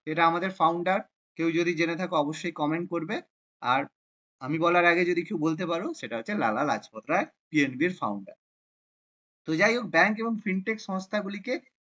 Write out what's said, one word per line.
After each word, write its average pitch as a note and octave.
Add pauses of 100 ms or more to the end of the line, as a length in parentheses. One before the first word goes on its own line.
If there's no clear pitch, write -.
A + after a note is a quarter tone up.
এটা D#3+
আমাদের F3
ফাউন্ডার, F3 (360)
কেউ E3
যদি E3+
জেনে E3
থাকো F3
অবশ্যই D#3
কমেন্ট D#3+
করবে। E3+ (400)
আর C3 (560)
আমি C#3+
বলার F3
আগে F3
যদি E3+
কেউ E3+
বলতে D#3+
পারো, F3+
সেটা A#2
হচ্ছে G3+
লালা B2
লাজপত A2
রায়, G3 (240)
পিএনবির C#3+
ফাউন্ডার। G2+ (1120)
তো D#3+
যাই G#3+
হোক, A#3+
ব্যাংক F3
এবং A3+
ফিনটেক G3
সংস্থাগুলিকে G3+ (200)